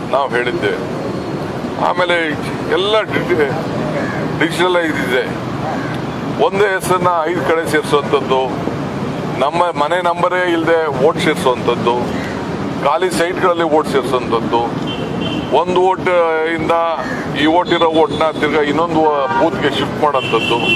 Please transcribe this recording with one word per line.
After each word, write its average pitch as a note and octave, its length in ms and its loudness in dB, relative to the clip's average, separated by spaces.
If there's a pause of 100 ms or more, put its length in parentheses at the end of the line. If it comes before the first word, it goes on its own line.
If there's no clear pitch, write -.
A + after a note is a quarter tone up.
(120)
ನಾವು C3+ 180 2
ಹೇಳಿದ್ದೇವೆ. A#2 680 -2 (880)
ಆಮೇಲೆ F3 460 0 (420)
ಎಲ್ಲ G#3 280 2
ಡಿಜಿ-, D#3 520 0 (840)
ಡಿಜಿಟಲೈಸ್ E3 560 2
ಇದೆ, B2 520 -2 (1000)
ಒಂದೇ G3 200 2
ಹೆಸರನ್ನ F3+ 420 0 (160)
ಐದು E3+ 180 0
ಕಡೆ E3 300 0
ಸೇರಿಸುವಂಥದ್ದು, C3+ 800 2 (880)
ನಮ್ಮ D#3 240 2 (200)
ಮನೆ E3+ 180 0
ನಂಬರೇ F3 500 2
ಇಲ್ಲದೆ D#3+ 560 2
ಓಟ್ E3 100 2
ಸೇರಿಸುವಂಥದ್ದು, B2 800 0 (880)
ಖಾಲಿ E3 280 2
ಸೈಟ್ಗಳಲ್ಲಿ E3+ 520 2
ಓಟ್ D#3 240 2
ಸೇರಿಸುವಂಥದ್ದು, A#2 720 0 (1000)
ಒಂದು F3+ 240 2
ಓಟ್ F3+ 280 2 (460)
ಇಂದ D#3+ 160 0 (720)
ಈ D3 40 2
ಓಟ್ E3+ 240 2
ಇರೋ E3+ 160 4
ಓಟ್ನ D#3 540 2
ತಿರ್ಗಾ D3 220 2
ಇನ್ನೊಂದು D#3 380 0 (400)
ಬೂತ್ಗೆ D#3 380 2
ಶಿಫ್ಟ್ C#3 260 -4
ಮಾಡೋಂಥದ್ದು, B2 520 0 (200)